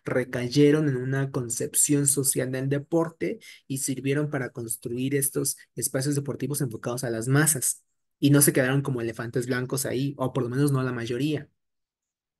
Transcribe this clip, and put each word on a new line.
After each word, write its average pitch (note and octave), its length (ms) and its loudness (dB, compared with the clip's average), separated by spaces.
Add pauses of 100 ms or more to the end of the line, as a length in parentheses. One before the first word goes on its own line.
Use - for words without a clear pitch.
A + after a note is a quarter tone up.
recayeron C#3+ 840 2
en B2+ 80 0
una C3+ 320 -2
concepción C#3 760 0
social C3+ 440 0
del C3 180 -2
deporte E3 680 -2 (300)
y C3+ 100 -4
sirvieron C#3 540 -2
para B2+ 180 -4
construir A#2+ 640 -4
estos C#3 440 -2 (180)
espacios C3+ 400 -2
deportivos B2+ 460 -4
enfocados A#2+ 420 -4
a A#2+ 80 -2
las A2+ 160 -4
masas. C#3 560 2 (360)
Y C#4 120 6
no C#3+ 100 8
se D3+ 100 6
quedaron C3+ 300 2
como C3+ 200 -4
elefantes A#2 440 -4
blancos B2+ 400 -2
ahí, C3 320 -2
o B2+ 160 -2
por C3+ 80 0
lo A#2+ 80 -2
menos C#3 220 2
no C3+ 100 2
la B2+ 100 -2
mayoría. B2 580 -4 (920)